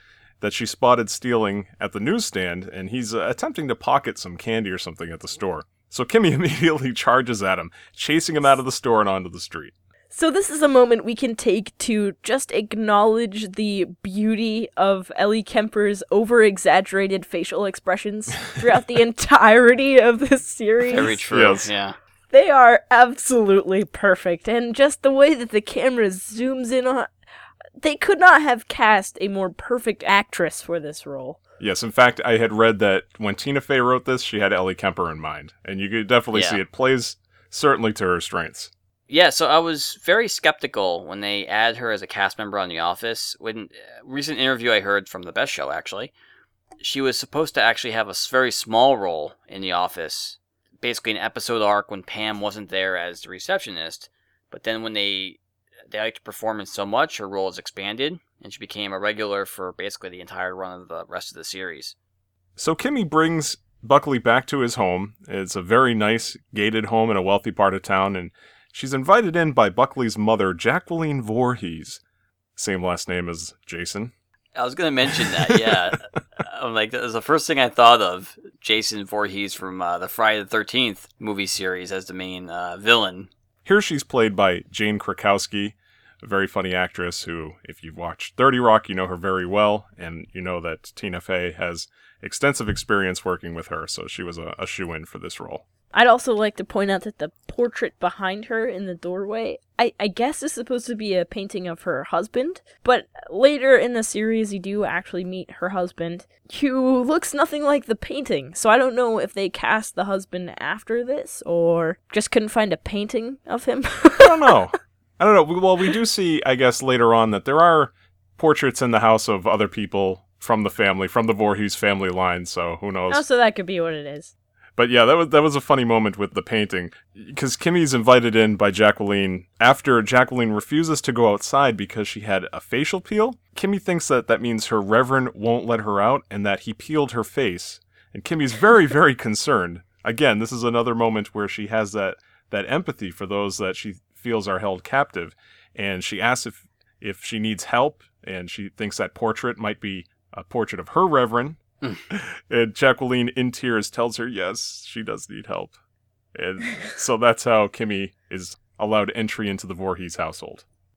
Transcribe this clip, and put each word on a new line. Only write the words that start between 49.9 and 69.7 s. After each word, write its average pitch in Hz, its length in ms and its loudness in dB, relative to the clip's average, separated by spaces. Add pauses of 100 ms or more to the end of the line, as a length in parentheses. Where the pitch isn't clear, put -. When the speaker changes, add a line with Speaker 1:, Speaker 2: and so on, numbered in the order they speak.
Speaker 3:
basically 117 320 -6
an 98 60 -8
episode 113 420 -6
arc 104 280 0
when 98 140 -12
Pam 107 380 -8
wasn't 104 260 -8
there 95 300 -4
as 87 240 -10
the - 80 -20
receptionist. 92 800 -10 (420)
But - 120 -20
then 113 200 -6
when 110 80 -8
they, 98 480 -6 (500)
they 107 100 -8
liked 113 180 -6
her - 80 -20
performance 110 480 -8
so 101 120 -6
much, 127 300 -2
her 101 140 -12
role 95 180 -4
is 90 100 -10
expanded, 117 600 -8 (240)
and 101 80 -20
she - 80 -20
became 101 320 -10
a 95 80 -8
regular 104 460 -4
for 92 260 -12
basically 95 380 -12
the 90 100 -18
entire 92 340 -8
run 92 280 -12
of 87 80 -20
the 85 180 -12
rest - 240 -12
of - 60 -20
the 82 80 -16
series. 90 500 -12 (640)
Speaker 1:
So 160 180 -2
Kimmy 247 340 -2
brings 160 460 0 (260)
Buckley 139 380 2
back 120 280 2
to 143 120 -4
his 120 160 -2
home. 95 380 -2 (160)
It's 95 260 -8
a 98 60 -6
very 120 320 4
nice 110 420 0 (180)
gated 107 340 -2
home 113 220 0
in 107 60 0
a 95 60 0
wealthy 98 300 0
part 98 220 2
of 95 100 -6
town, 98 340 0
and 87 140 -10 (400)
she's 135 220 -8
invited 170 420 2
in 160 180 2
by 110 180 4